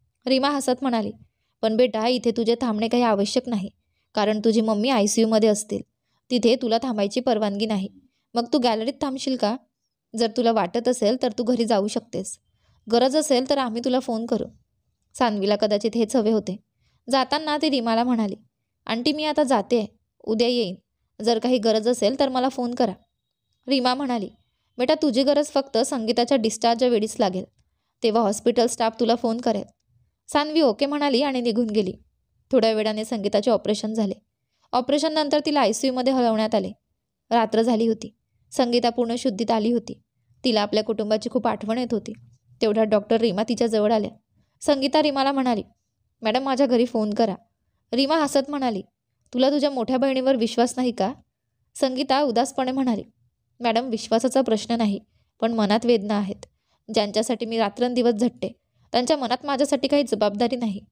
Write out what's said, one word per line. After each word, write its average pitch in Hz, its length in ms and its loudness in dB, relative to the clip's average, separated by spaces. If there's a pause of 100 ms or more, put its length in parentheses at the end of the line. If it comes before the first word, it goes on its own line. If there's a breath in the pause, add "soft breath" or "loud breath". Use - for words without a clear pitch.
(260)
रीमा 262 240 2
हसत 262 320 -2
म्हणाली, 226 300 -2 (500)
"पण 220 160 0
बेटा, 220 300 2
इथे 240 240 0
तुझे 226 300 0
थांबणे 220 260 -2
काही 240 160 2
आवश्यक 214 460 0
नाही, 208 200 -4 (460)
कारण 214 240 0
तुझी 220 220 4
मम्मी 220 280 0
आयसीयूमध्ये 220 600 2
असतील. 202 320 -2 (480)
तिथे 240 260 4
तुला 226 260 0
थांबायची 214 380 -2
परवानगी 214 460 0
नाही. 196 240 -4 (440)
मग 233 200 -2
तू 302 60 4
गॅलरीत 226 420 0
थांबशील 269 340 -4
का? 226 220 0 (580)
जर 226 120 0 (100)
तुला 233 140 4
वाटत 220 360 0
असेल 247 340 0
तर 247 160 0
तू 247 60 -2
घरी 233 220 0
जाऊ 208 220 2
शकतेस. - 520 -8 (520)
गरज 254 260 4
असेल 262 320 2
तर 285 80 2
आम्ही 240 280 -4
तुला 254 140 2
फोन 233 260 -4
करू." 226 180 -2 (720)
सान्वीला 208 420 0
कदाचित 208 400 0
हेच 233 200 0
हवे 226 160 2
होते. 208 260 -2 (520)
जाताना 294 480 0
ती 311 120 0
रीमाला 233 340 0
म्हणाली, 226 320 0 (500)
"आंटी, 240 280 -2
मी 302 120 -4
आता 302 180 0
जाते, 233 540 0 (260)
उद्या 226 240 0
येईन. 233 280 -2 (460)
जर 226 180 2
काही 254 180 2
गरज 220 300 2
असेल 240 320 0
तर 277 100 2
मला 254 200 0
फोन 247 260 -6
करा." 226 180 0 (720)
रीमा 254 260 2
म्हणाली, 247 360 -4 (480)
"बेटा, 254 240 0
तुझी 269 220 2
गरज 285 220 2
फक्त 277 320 -2
संगीताच्या 240 600 0
डिस्चार्जच्या 233 500 0
वेळीच 220 320 0
लागेल, 185 260 -2 (580)
तेव्हा 226 180 2
हॉस्पिटल 226 440 2
स्टाफ 226 340 -2
तुला 233 160 2
फोन 233 260 -4
करेल." 214 220 -2 (640)
सान्वी 302 340 0
ओके 277 240 2
म्हणाली 285 360 0
आणि 269 200 -2
निघून 233 280 -2
गेली. 208 240 -2 (580)
थोड्या 226 220 4
वेळाने 214 320 -2
संगीताचे 208 460 0
ऑपरेशन 214 420 -2
झाले. 208 200 -2 (580)
ऑपरेशननंतर 294 760 0
तिला 294 160 2
आयसीयूमध्ये 254 520 0
हलवण्यात 220 420 2
आले. 190 160 -2 (580)
रात्र 226 320 2
झाली 226 260 2
होती. 226 280 -4 (360)
संगीता 240 380 2
पूर्ण 233 260 -2
शुद्धीत 226 360 -2
आली 220 200 0
होती. 226 300 -4 (420)
तिला 214 180 2
आपल्या 208 220 0
कुटुंबाची 214 460 -2
खूप 233 180 -2
आठवण 214 300 -4
येत 247 140 -4
होती. 214 220 -4 (480)
तेवढ्यात 220 240 2
डॉक्टर 214 320 2
रीमा 220 320 0
तिच्याजवळ 220 440 0
आल्या. 214 180 -2 (500)
संगीता 285 400 2
रीमाला 277 300 0
म्हणाली, 254 320 0 (580)
"मॅडम, 233 220 0
माझ्या 269 240 2
घरी 240 180 4
फोन 214 280 -2
करा." 214 220 0 (580)
रीमा 277 240 2
हसत 285 320 0
म्हणाली, 254 320 -4 (520)
"तुला 262 180 2
तुझ्या 294 180 2
मोठ्या 254 280 -2
बहिणीवर 262 380 2
विश्वास 233 420 0
नाही 254 140 0
का?" 240 220 -4 (640)
संगीता 262 460 0
उदासपणे 254 500 -2
म्हणाली, 254 320 -2 (560)
"मॅडम, 240 300 -2
विश्वासाचा 226 520 0
प्रश्न 226 320 -2
नाही, 214 260 0 (420)
पण 226 100 0
मनात 220 340 0
वेदना 214 280 2
आहेत. 202 320 -4 (480)
ज्यांच्यासाठी 214 520 0
मी 226 120 -4
रात्रंदिवस 240 560 0
झटते, 214 380 -2 (400)
त्यांच्या 247 260 2
मनात 254 280 -4
माझ्यासाठी 277 420 0
काही 285 160 2
जबाबदारी 220 520 -2
नाही, 220 260 -6 (100)